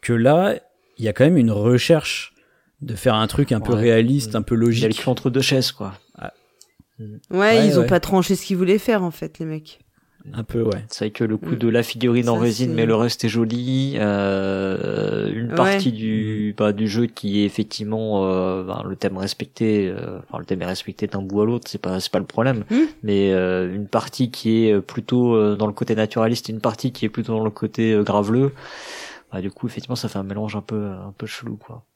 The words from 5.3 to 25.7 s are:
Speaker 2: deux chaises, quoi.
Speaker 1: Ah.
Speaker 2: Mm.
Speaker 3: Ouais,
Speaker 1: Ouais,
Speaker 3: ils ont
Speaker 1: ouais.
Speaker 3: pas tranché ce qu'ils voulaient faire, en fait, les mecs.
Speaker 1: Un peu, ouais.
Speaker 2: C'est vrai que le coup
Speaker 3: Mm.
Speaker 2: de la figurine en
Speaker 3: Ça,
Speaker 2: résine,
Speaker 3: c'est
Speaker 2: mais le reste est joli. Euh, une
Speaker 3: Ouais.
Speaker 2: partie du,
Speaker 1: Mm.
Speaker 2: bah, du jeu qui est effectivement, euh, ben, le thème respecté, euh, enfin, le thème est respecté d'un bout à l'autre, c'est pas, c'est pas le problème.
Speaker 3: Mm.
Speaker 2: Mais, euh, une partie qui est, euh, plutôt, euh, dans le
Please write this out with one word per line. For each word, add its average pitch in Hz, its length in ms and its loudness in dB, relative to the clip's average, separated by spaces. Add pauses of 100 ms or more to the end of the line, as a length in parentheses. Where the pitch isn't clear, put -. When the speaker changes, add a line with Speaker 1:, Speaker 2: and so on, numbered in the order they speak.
Speaker 2:
deux 131 120 0
chaises, 131 300 2
quoi. 95 220 -10 (220)
Speaker 1:
Ah. - 160 -14 (680)
Speaker 2:
Mm. 113 60 -14 (260)
Speaker 3:
Ouais, 180 80 -2
Speaker 1:
Ouais, 220 300 6
Speaker 3:
ils 180 100 4
ont 170 40 6
Speaker 1:
ouais. 120 40 4
Speaker 3:
pas 175 140 4
tranché 190 340 2
ce - 120 -6
qu'ils 190 100 -2
voulaient 185 220 4
faire, 208 260 2
en 175 60 -2
fait, 156 280 -12
les 165 80 -6
mecs. 156 320 -12 (560)
Speaker 1:
Un 113 100 -6
peu, 117 180 -2
ouais. 104 260 -2
Speaker 2:
C'est - 180 -6
vrai 107 40 -4
que 117 140 -2
le 110 120 0
coup - 140 -6
Speaker 3:
Mm. 120 80 0
Speaker 2:
de 117 100 2
la 117 140 4
figurine 120 460 2
en 117 80 4
Speaker 3:
Ça, 110 60 2
Speaker 2:
résine, 117 280 0
Speaker 3:
c'est 117 60 -2
Speaker 2:
mais 113 100 2
le 113 80 4
reste 117 300 0
est 117 40 4
joli. 123 680 0
Euh, 101 1400 -2
une 117 160 -6
Speaker 3:
Ouais. - 60 -6
Speaker 2:
partie 196 340 2
du, 107 600 -2
Speaker 1:
Mm. 101 60 -10
Speaker 2:
bah, 104 140 2
du 107 140 -2
jeu 113 200 0
qui 104 340 -2
est 104 40 4
effectivement, 107 800 -2
euh, 92 380 0
ben, 95 260 -8
le 95 60 -6
thème 98 220 -4
respecté, 101 720 -2
euh, 92 400 -8
enfin, - 100 -10
le 85 60 -10
thème 90 180 -4
est 90 40 -6
respecté 92 420 -8
d'un 98 140 -6
bout 98 200 -2
à - 40 4
l'autre, 120 220 -2
c'est - 120 -10
pas, 92 180 -4
c'est - 140 -8
pas - 80 0
le - 40 -6
problème. 120 460 -2
Speaker 3:
Mm. 220 60 0 (260)
Speaker 2:
Mais, 104 300 2
euh, 92 420 0
une 104 140 -8
partie 117 420 -2
qui 110 360 2
est, 107 80 6
euh, 101 60 2
plutôt, 120 540 0
euh, 104 220 4
dans 107 100 0
le 104 60 -2